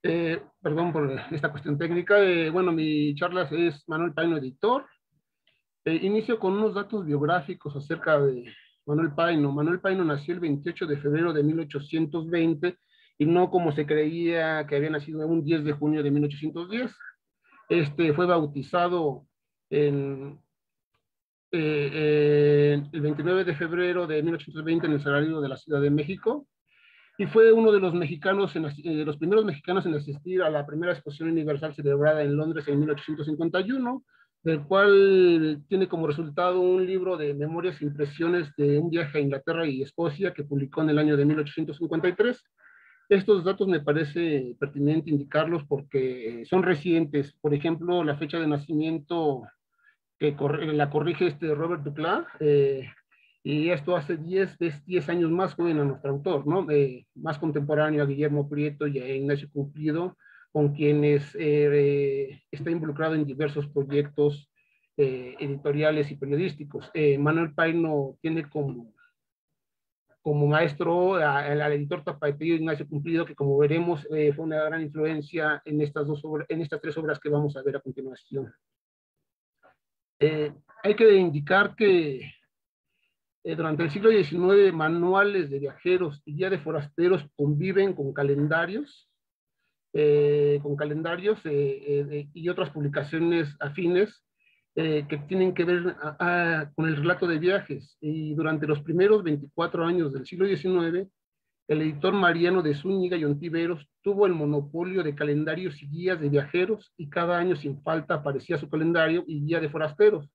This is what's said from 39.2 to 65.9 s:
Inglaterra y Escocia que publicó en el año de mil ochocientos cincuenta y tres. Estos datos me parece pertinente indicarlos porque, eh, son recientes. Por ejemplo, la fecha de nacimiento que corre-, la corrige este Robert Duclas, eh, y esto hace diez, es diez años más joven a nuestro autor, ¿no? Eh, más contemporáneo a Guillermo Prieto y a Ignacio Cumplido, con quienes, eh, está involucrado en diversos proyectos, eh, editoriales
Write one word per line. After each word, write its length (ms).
Inglaterra 460
y 160
Escocia 500
que 100
publicó 380
en 80
el 100
año 200
de 80
mil 120
ochocientos 380
cincuenta 320
y 60
tres. 280
Estos 340
datos 240
me 120
parece 800
pertinente 520
indicarlos 580
porque, 720
eh, 60
son 160
recientes. 800
Por 100
ejemplo, 520
la 120
fecha 220
de 80
nacimiento 960
que 160
corre-, 380
la 160
corrige 380
este 280
Robert 280
Duclas, 420
eh, 480
y 260
esto 260
hace 200
diez, 440
es 240
diez 240
años 200
más 260
joven 260
a 40
nuestro 280
autor, 340
¿no? 240
Eh, 460
más 240
contemporáneo 640
a 20
Guillermo 420
Prieto 380
y 140
a 120
Ignacio 400
Cumplido, 640
con 200
quienes, 640
eh, 1080
está 180
involucrado 460
en 100
diversos 400
proyectos, 800
eh, 440
editoriales 720